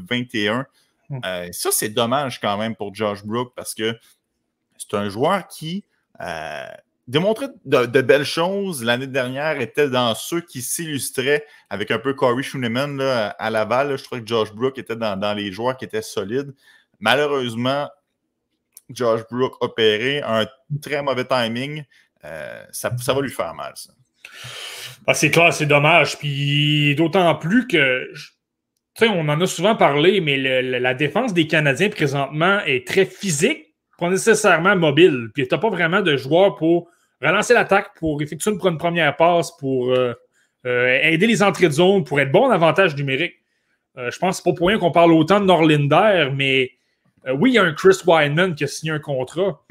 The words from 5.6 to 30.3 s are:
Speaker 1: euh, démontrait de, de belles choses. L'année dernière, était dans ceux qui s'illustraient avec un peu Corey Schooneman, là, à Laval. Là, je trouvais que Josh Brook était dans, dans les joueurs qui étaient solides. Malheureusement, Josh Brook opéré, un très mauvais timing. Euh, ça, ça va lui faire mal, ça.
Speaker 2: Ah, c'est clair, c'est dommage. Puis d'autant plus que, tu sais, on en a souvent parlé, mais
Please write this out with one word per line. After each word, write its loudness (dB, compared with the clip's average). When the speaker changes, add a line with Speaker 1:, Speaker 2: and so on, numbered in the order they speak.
Speaker 1:
euh, -10
démontrait -2
de, 2
de 2
belles 4
choses. -4
L'année -2
dernière, -4
était 0
dans 0
ceux -8
qui -14
s'illustraient -4
avec -6
un -2
peu -4
Corey 0
Schooneman, -6
là, -2
à -4
Laval. 0
Là, -4
je -12
trouvais -10
que -14
Josh -2
Brook -4
était -10
dans, -4
dans -2
les -6
joueurs -4
qui -12
étaient -6
solides. -6
Malheureusement, -2
Josh 0
Brook -2
opéré, 0
un 0
très -6
mauvais -2
timing. -4
Euh, -14
ça, -6
ça 0
va 0
lui -2
faire -8
mal, -12
ça. -20
Speaker 2:
Ah, 2
c'est 0
clair, 4
c'est -2
dommage. 4
Puis 0
d'autant 2
plus 0
que, 0
tu -18
sais, 2
on 0
en 0
a 0
souvent 0
parlé, 4
mais 0